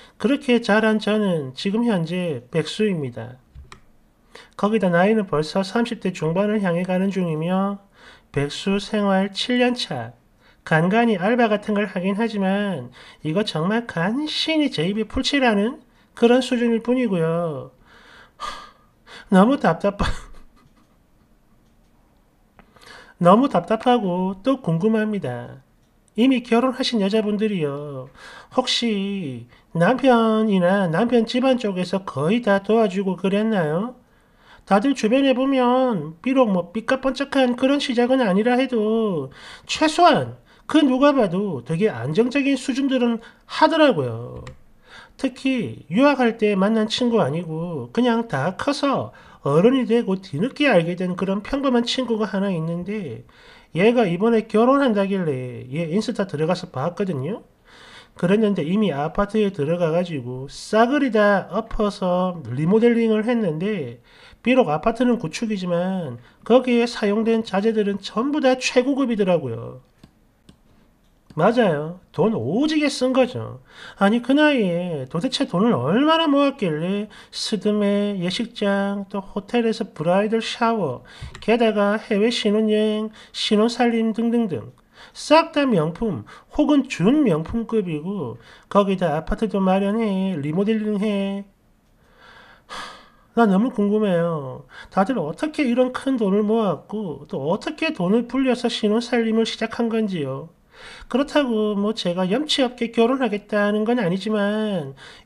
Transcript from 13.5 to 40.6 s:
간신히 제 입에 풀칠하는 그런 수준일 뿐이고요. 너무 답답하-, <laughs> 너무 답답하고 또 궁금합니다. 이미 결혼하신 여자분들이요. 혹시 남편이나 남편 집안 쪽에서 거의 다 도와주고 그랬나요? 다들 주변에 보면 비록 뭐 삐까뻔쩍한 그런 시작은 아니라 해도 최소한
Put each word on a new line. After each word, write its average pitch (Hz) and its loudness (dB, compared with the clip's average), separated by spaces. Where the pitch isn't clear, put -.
간신히 294 -2
제 151 -2
입에 214 -2
풀칠하는 247 0
그런 240 4
수준일 233 0
뿐이고요. 170 -2
너무 214 6
답답하-, 190 0
<laughs> - -6
너무 208 6
답답하고 196 0
또 269 0
궁금합니다. 165 -2
이미 247 2
결혼하신 247 0
여자분들이요. 190 -2
혹시 196 -4
남편이나 220 2
남편 226 2
집안 247 2
쪽에서 190 -4
거의 185 -2
다 202 2
도와주고 196 0
그랬나요? 196 -2
다들 208 2
주변에 262 4
보면 247 0
비록 254 4
뭐 180 0
삐까뻔쩍한 262 0
그런 269 2
시작은 247 2
아니라 220 2
해도 220 0
최소한 294 4